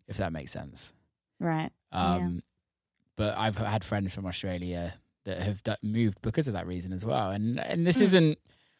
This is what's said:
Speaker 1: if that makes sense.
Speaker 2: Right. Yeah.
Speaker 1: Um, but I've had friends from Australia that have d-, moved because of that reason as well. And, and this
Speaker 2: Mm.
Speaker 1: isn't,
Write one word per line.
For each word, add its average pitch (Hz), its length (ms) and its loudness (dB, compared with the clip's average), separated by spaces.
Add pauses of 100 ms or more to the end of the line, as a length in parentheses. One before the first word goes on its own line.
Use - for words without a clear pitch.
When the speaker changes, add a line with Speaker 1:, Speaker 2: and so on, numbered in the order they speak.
Speaker 1:
if 104 80 -10
that 92 160 -2
makes 73 200 -8
sense. - 420 -10 (440)
Speaker 2:
Right. 160 320 -2 (220)
Yeah. - 220 2
Speaker 1:
Um, 87 280 -2 (720)
but 104 200 0
I've 107 220 0
had 104 260 0
friends 101 300 -2
from 98 100 -8
Australia 90 720 -4 (300)
that 90 180 -4
have 98 200 -2
d-, 107 200 -2
moved 110 400 0
because 143 260 0
of 107 60 -2
that 87 120 -4
reason 90 280 -6
as 92 100 -6
well. 113 260 0
And, 107 300 -2
and 170 260 0
this 175 120 6
Speaker 2:
Mm. - 40 8
Speaker 1:
isn't, 180 360 6 (420)